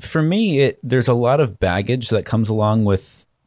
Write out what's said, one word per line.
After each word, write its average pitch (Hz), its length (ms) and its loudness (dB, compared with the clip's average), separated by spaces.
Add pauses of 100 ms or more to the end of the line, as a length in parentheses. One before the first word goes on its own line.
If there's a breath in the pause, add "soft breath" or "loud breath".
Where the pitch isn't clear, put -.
for - 220 -2
me, 175 380 0
it, 135 220 0
there's 127 260 0
a 127 60 4
lot 120 260 2
of 113 200 -2
baggage 101 480 -2
that 110 160 0
comes 110 240 -2
along 107 360 2
with - 420 -2 (200)